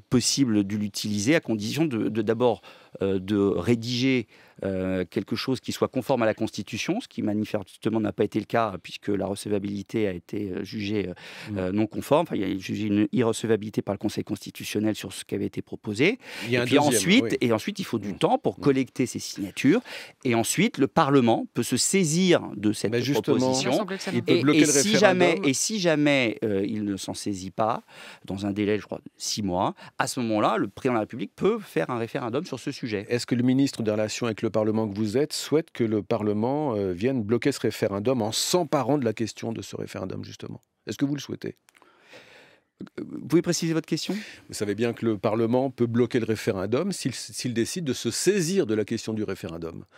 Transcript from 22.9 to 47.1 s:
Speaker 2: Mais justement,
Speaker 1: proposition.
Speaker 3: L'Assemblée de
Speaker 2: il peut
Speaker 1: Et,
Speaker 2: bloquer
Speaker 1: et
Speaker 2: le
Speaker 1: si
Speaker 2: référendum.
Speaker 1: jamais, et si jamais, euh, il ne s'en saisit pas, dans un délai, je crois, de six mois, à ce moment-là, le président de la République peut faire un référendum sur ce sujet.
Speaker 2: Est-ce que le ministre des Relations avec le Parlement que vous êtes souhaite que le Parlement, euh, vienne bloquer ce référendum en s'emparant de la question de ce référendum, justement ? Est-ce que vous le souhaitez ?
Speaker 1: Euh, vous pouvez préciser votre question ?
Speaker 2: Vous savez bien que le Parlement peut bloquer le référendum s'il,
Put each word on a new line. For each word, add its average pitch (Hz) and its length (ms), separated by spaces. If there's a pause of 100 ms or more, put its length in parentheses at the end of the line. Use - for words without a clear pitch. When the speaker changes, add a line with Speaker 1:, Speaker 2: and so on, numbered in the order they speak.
Speaker 2:
Mais 120 100
justement, 131 360
Speaker 1:
proposition. 131 320
Speaker 3:
L'Assemblée 190 260
de 190 60 (140)
Speaker 2:
il 180 60
peut - 100
Speaker 1:
Et, 170 100
Speaker 2:
bloquer 143 160
Speaker 1:
et 147 80
Speaker 2:
le - 0
Speaker 1:
si 147 100 (160)
Speaker 2:
référendum. 220 80
Speaker 1:
jamais, 180 480
et 175 60
si 214 260
jamais, 147 640
euh, 101 240
il 107 160
ne 101 140
s'en 98 160
saisit 95 380
pas, 110 300 (440)
dans 98 180
un 101 60
délai, 104 280
je 95 60
crois, - 140
de - 180
six - 260
mois, 98 320 (240)
à 131 80
ce - 140
moment-là, 117 380
le 123 100
président 123 260
de - 20
la 110 60
République 101 320
peut 220 260
faire 160 280
un 127 100
référendum 123 460
sur 135 140
ce - 120 (100)
sujet. 107 280
Speaker 2:
Est-ce 120 180
que - 80
le 120 80
ministre 131 400
des 107 80
Relations 107 360
avec 110 160
le 110 80
Parlement 110 380
que 98 80
vous 107 200
êtes 151 160
souhaite - 380
que - 140
le 107 180
Parlement, 113 720
euh, 98 180
vienne 117 300
bloquer 117 300
ce - 80
référendum 107 640
en 104 100
s'emparant 147 680
de 135 60
la 110 80
question 113 400
de 104 100
ce - 140
référendum, 101 480
justement ? - 360 (260)
Est-ce - 100
que - 80
vous 143 100
le 143 60
souhaitez ? - 360 (1400)
Speaker 1:
Euh, - 80
vous - 220
pouvez 165 140
préciser 165 320
votre 160 120
question ? 165 280 (340)
Speaker 2:
Vous - 60
savez 101 200
bien 117 200
que - 100
le 110 140
Parlement 113 520
peut 120 160
bloquer 117 320
le 110 60
référendum 110 680
s'il, 135 220